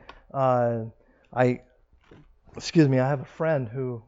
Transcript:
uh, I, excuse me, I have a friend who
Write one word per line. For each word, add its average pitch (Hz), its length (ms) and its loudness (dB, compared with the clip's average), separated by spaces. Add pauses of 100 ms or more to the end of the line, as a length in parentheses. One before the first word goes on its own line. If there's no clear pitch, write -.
(320)
uh, 123 520 0 (500)
I, 123 280 2 (920)
excuse 156 320 4
me, 131 100 2
I 127 100 2
have 139 120 -2
a - 160 -16
friend 151 320 -2
who 123 400 -8